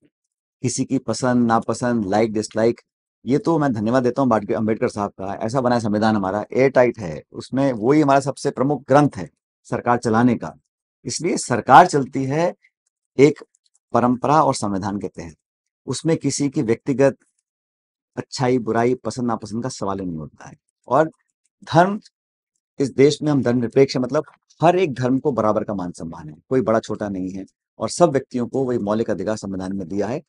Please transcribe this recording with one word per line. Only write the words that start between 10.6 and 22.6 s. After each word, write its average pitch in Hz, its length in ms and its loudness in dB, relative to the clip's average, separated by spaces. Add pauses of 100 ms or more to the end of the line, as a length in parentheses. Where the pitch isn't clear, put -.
इसलिए 156 320 -4
सरकार - 500 6
चलती 135 380 -4
है 151 300 -2 (640)
एक 147 260 6 (480)
परंपरा 123 500 2
और 139 120 0
संविधान 101 440 -4
के 92 100 -8
तहत, 82 280 -14 (500)
उसमें 156 300 -2
किसी 143 320 -2
की 139 140 -2
व्यक्तिगत 123 540 2 (1000)
अच्छाई, 127 420 -2
बुराई, 117 360 0
पसंद, 120 320 -6
नापसंद 110 360 -6
का 127 60 -8
सवाल 98 320 -6
ही 92 60 -8
नहीं 85 120 -8
उठता 76 300 -16
है। - 80 -20 (320)
और 139 220 2 (540)
धर्म, 190 360 4 (760)